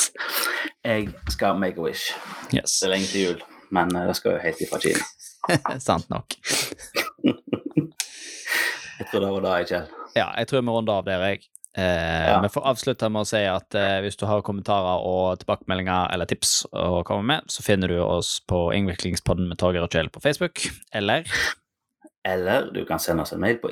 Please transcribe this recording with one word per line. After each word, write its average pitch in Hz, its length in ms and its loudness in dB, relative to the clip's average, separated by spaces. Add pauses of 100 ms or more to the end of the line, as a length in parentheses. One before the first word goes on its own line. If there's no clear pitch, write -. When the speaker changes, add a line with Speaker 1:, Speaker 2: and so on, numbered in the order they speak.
(840)
Speaker 1:
Jeg 107 280 0 (180)
skal 98 300 2
make 90 180 0
a 82 60 -4
wish. - 300 -4 (400)
Speaker 2:
Yes. - 260 2
Speaker 1:
Det 98 80 0
er 95 80 2
lenge 95 160 0
til 98 100 0
jul, 87 220 0 (280)
men, 90 240 4
eh, 87 120 0
det 90 80 0
skal - 220 0
jo - 80 -6
helt 80 180 -2
ifra - 160 -4
Kina. - 240 0 (400)
Speaker 2:
<laughs> - 360 0
Sant - 300 0
nok. - 300 -6
Speaker 1:
<laughs> - 40 -20 (2500)
Jeg - 160 -10
tror 110 100 2
det 98 140 2
var 95 100 0
det, 90 240 2
Kjell. 87 200 -2 (240)
Speaker 2:
Ja, 110 160 2 (100)
jeg 113 100 0
tror 135 140 2
vi 120 100 0
runder 110 300 2
av 87 60 -6
der, 92 180 2
jeg. 98 160 0 (300)
Eh, 82 580 2
Speaker 1:
Ja. 101 120 6
Speaker 2:
vi 101 80 2
får 139 200 -2
avslutte 120 400 0
med 107 140 0
å 101 40 -2
si 110 140 2
at, 95 340 0
eh, 98 260 2
hvis 101 140 -4
du 101 120 -2
har 104 180 2
kommentarer 98 560 0
og 92 400 0
tilbakemeldinger 92 720 0
eller 87 160 -2
tips - 220 0 (160)
å 87 360 0
komme 104 220 -2
med, 147 240 -2
så - 160 -8
finner 95 240 2
du 87 100 2
oss 87 360 0 (120)
på 87 260 2
Innviklingspodden 92 760 0
med 82 80 -8
Torgeir 90 260 2
og 85 80 -4
Kjell 80 180 2
på - 120 -16
Facebook, 156 400 0 (320)
eller 110 320 0 (1000)
Speaker 1:
Eller 92 460 2
du 92 140 -4
kan 82 140 -2
sende 82 220 0
oss - 120 -4
en 87 80 -6
mail 117 180 4
på - 120 -4